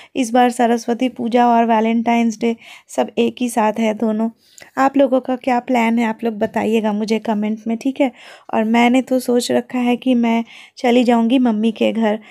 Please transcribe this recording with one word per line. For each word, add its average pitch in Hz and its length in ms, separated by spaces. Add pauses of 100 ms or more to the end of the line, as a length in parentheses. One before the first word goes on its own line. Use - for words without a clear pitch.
(160)
इस 240 160
बार 247 200
सरस्वती 233 580
पूजा 240 380
और 233 180
वैलेंटाइंस 226 760
डे 233 160 (320)
सब 233 300
एक 233 220
ही 247 100
साथ 214 300
है 220 160
दोनों। 220 340 (480)
आप 269 200
लोगों 262 240
का 254 140
क्या 247 240
प्लान 233 400
है, 240 60
आप 220 180
लोग 226 160
बताइएगा 214 540
मुझे 220 260
कमेंट 214 480
में, 226 100
ठीक 269 240
है। 254 100 (420)
और 226 120
मैंने 240 360
तो 254 180
सोच 247 320
रखा 247 280
है 247 180
कि 254 180
मैं 233 280 (340)
चली 247 260
जाऊँगी 233 360
मम्मी 226 320
के 220 200
घर, 214 280 (120)